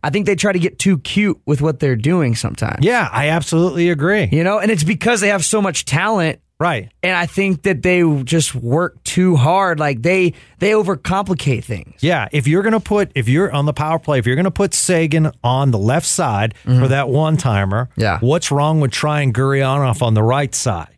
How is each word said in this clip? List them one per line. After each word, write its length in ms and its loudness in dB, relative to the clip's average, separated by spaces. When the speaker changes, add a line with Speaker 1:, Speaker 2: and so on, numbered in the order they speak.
Speaker 1:
I 80 -2
think 160 0
they 100 2
try 160 0
to 60 2
get 200 -2
too 200 2
cute 480 -2
with 140 0
what 200 -2
they're 160 0
doing 400 0
sometimes. 480 -4
Speaker 2:
Yeah, 260 0
I 200 -2
absolutely 600 0
agree. 400 0
Speaker 1:
You 140 0
know, 160 0
and 100 0
it's 140 2
because 360 0
they 80 0
have 160 0
so 160 0
much 240 -2
talent. 540 -2
Speaker 2:
Right. 300 -2
Speaker 1:
And 140 0
I 100 -2
think 380 -2
that 180 0
they 200 2
just 320 -2
work 480 -2
too 340 2
hard. 440 2
Like, 220 -2
they, 320 2
they 100 2
overcomplicate 920 -2
things. 380 -10
Speaker 2:
Yeah, 280 0
if 160 -2
you're 160 2
gonna 160 2
put, 380 -2
if 120 -2
you're 240 2
on 140 -2
the 60 0
power 260 -2
play, 220 0
if 60 -2
you're 100 0
gonna 160 0
put 220 -2
Sagan 580 0
on 300 2
the 60 0
left 280 0
side 480 -2
Speaker 1:
Mm-hmm. 160 4
Speaker 2:
for 80 2
that 200 0
one-timer, 880 0
Speaker 1:
Yeah. 240 -2
Speaker 2:
what's 320 0
wrong 280 2
with 120 0
trying 400 0
Gurianov 680 0
on 120 2
the 80 2
right 320 0
side? 440 -4